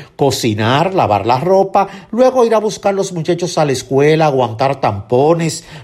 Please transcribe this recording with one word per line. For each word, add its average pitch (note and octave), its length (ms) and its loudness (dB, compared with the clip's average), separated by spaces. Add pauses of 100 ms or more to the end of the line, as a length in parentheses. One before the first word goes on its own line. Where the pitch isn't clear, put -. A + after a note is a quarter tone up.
(160)
cocinar, C3 800 0
lavar G#2 320 0
la B2+ 140 2
ropa, F#3+ 480 2 (240)
luego B3+ 340 2
ir A3 100 2
a G#3+ 40 2
buscar G#3 340 -2
los F#3+ 200 -4
muchachos E3+ 440 -4
a D#3+ 80 2
la C#3+ 60 0
escuela, D3 540 2
aguantar C3 540 0
tampones, C#3+ 840 -2 (180)